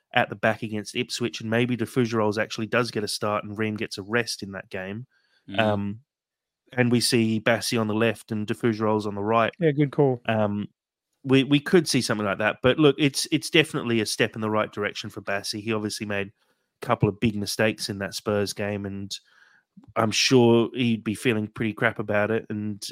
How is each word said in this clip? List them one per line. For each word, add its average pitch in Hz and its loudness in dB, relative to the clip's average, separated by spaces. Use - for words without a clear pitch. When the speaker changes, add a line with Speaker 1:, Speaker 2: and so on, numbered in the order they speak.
Speaker 1:
at 120 2
the 117 -10
back 110 -2
against 107 -8
Ipswich, - -6
and 110 -6
maybe 120 0
de 110 -4
Fougerolles 110 0
actually 110 -6
does 117 0
get 110 -4
a 101 -4
start 104 -4
and 104 -12
Ream 107 -2
gets 104 -8
a - -10
rest 113 -4
in 98 -10
that 95 -12
game. 98 -10
Speaker 2:
Mm. 98 -2
Speaker 1:
Um, 104 0
and 123 2
we 120 4
see 110 2
Bassi 117 0
on 110 0
the 104 -2
left 110 0
and 107 -4
de 117 -4
Fougerolles 107 0
on 104 -6
the 101 -6
right. 113 2
Speaker 3:
Yeah, 160 2
good 139 0
call. 135 2
Speaker 1:
Um, 104 0
we, 135 6
we 143 2
could 170 4
see 127 2
something 107 -2
like 98 -2
that. 107 2
But 131 4
look, 143 6
it's, 139 0
it's 143 -2
definitely 120 2
a 104 0
step - 0
in 113 -6
the 110 -2
right 107 0
direction 104 -6
for 104 -14
Bassi. 101 -6
He 113 -4
obviously 107 -4
made 101 -4
a - -14
couple 113 2
of 95 -2
big 110 0
mistakes 107 -2
in 98 -8
that 98 -8
Spurs 104 -2
game, 101 -6
and 98 -10
I'm 113 0
sure 117 6
he'd 117 0
be 110 -2
feeling 107 0
pretty 107 -4
crap 117 0
about 104 0
it, 110 -2
and 104 -6